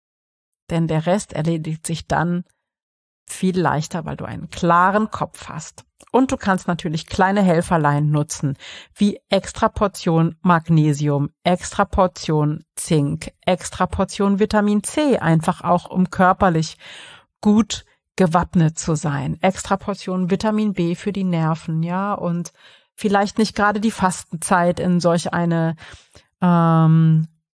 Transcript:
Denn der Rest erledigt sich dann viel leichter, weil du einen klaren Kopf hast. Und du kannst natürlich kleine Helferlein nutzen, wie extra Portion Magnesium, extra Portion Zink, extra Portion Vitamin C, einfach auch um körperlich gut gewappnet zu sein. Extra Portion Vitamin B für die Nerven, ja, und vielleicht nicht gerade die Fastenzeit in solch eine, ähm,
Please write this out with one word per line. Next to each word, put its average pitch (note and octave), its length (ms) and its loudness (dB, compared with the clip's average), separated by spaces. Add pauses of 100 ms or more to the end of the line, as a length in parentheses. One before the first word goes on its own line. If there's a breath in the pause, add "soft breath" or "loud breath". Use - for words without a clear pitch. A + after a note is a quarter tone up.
(680)
Denn E3 200 0
der D#3 180 -2
Rest F#3 260 0
erledigt D#3+ 540 -4
sich E3 220 -8
dann F3 360 -2 (840)
viel F#3 280 -2
leichter, D#3 480 -2
weil D3 120 -8
du - 80 -10
einen A#2 260 -12
klaren F#3+ 600 2
Kopf - 360 -10
hast. - 360 -16 (260)
Und C4 220 2
du C4 40 -2
kannst F#3 300 -2
natürlich D#3+ 400 -4
kleine G3 360 0
Helferlein D#3 680 2
nutzen, D3 480 -2 (380 loud breath)
wie G3+ 320 0
extra - 400 -2
Portion E3 720 0
Magnesium, D3+ 880 2 (140)
extra F3+ 400 0
Portion D#3 800 -2 (100)
Zink, D3+ 560 -2 (120)
extra - 440 -2
Portion G3 540 -2
Vitamin G#3 420 2
C, D4 380 0
einfach E3 420 0
auch F3 260 0
um F#3 220 0
körperlich F3 680 2 (640 loud breath)
gut G#3+ 440 2 (320)
gewappnet E3 600 2
zu E3 180 -2
sein. D3+ 440 -4
Extra F#3+ 360 -2
Portion F#3 540 -4
Vitamin G#3+ 440 0
B E3+ 200 -2
für G3+ 180 -6
die F#3+ 120 -4
Nerven, D#3+ 580 -2
ja, F#3 300 -4
und F3 400 -6 (420 soft breath)
vielleicht G3+ 440 0
nicht A3 180 0
gerade G#3 240 0
die G#3+ 120 -2
Fastenzeit F3 840 0
in F3+ 220 0
solch E3+ 320 0
eine, E3 440 0 (640 loud breath)
ähm, D#3+ 840 6 (260)